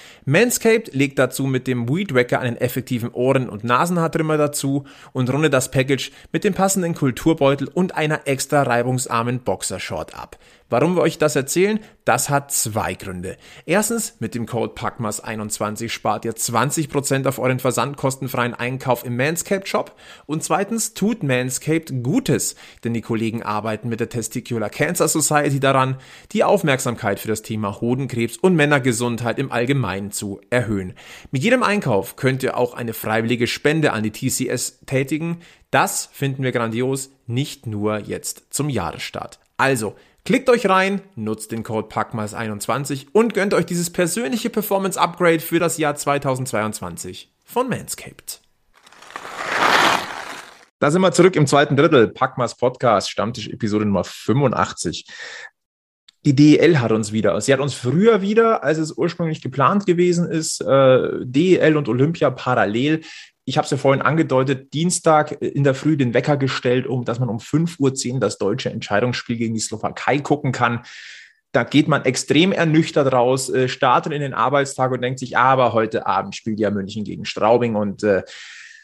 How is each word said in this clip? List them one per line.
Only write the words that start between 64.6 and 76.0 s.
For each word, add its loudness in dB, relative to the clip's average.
Dienstag 2
in 0
der 4
Früh 0
den 2
Wecker 2
gestellt, 0
um, -4
dass -4
man -2
um -4
fünf -2
Uhr 2
zehn -4
das 0
deutsche -2
Entscheidungsspiel -2
gegen -2
die -2
Slowakei -2
gucken 0
kann. 0
Da 2
geht 4
man 2
extrem 2
ernüchtert 2
raus, 2
äh, 0
startet 2
in -4
den -6
Arbeitstag 0
und -4
denkt -4
sich, -4
"Aber 4
heute 0